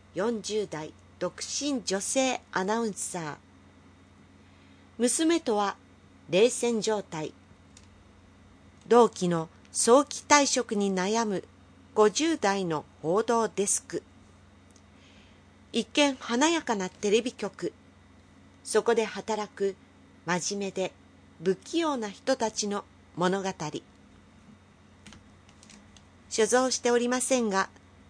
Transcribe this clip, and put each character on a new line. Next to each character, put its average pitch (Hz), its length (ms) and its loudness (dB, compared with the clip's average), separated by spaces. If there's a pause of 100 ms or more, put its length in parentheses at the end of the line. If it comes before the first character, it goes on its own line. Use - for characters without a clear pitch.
(140)
四 208 280 -2
十 202 260 -4
代 156 260 -10 (240)
独 175 220 -4
身 277 420 -4
女 196 180 -4
性 262 400 0 (120)
ア 185 120 -2
ナ 214 140 0
ウ 233 80 -2
ン 208 60 -4
サ - 260 -8
ー。 151 180 -8 (1600)
娘 320 420 2
と 220 160 0
は 202 200 0 (540)
冷 196 200 6
戦 233 300 -2
状 214 220 -2
態。 156 320 -8 (1500)
同 226 220 6
期 - 200 -4
の 165 200 -2 (240)
早 269 320 6
期 - 240 -12
退 285 180 6
職 240 300 -2
に 196 180 0
悩 214 320 0
む 196 160 -4 (540)
五 214 140 6
十 311 280 0
代 196 260 0
の 160 200 -2 (180)
報 185 220 0
道 226 240 0
デ 196 180 -4
ス - 160 -2
ク。 - 220 -10 (1700)
一 233 140 0
見 285 280 2
華 254 340 0
や 330 140 0
か 220 140 -2
な 185 120 -4
テ - 220 -4
レ 226 120 4
ビ 240 100 -6
局。 - 400 -8 (880)
そ 214 220 0
こ 233 100 2
で 220 100 2
働 208 480 -6
く 196 220 -4 (520)
真 180 320 -2
面 196 100 -4
目 - 20 -8
で 185 220 -4 (480)
不 185 140 0
器 - 240 -6
用 311 180 0
な 220 140 -6
人 262 240 -4
た 226 160 -2
ち - 160 -4
の 202 180 -6 (320)
物 185 260 0
語。 185 100 -4 (2750)
所 220 180 2
蔵 254 240 2
し - 100 -2
て 240 100 2
お 240 80 4
り 240 100 0
ま 254 120 -2
せ 254 200 2
ん 226 80 0
が、 190 200 0 (420)